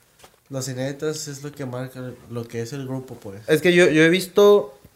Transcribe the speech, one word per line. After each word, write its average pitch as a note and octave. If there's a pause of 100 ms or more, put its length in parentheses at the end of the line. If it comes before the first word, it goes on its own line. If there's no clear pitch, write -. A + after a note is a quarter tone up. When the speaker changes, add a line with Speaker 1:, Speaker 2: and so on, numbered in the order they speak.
(480)
Speaker 1:
los C3+
inéditas C#3+
es C#3
lo C#3+
que C#3+
marca B2+ (300)
lo A#2
que A#2
es A#2
el C#3
grupo, C3
pues. G2+
Speaker 2:
Es D3+
que F3
yo, F3
yo D#3
he D#3+
visto G3+ (220)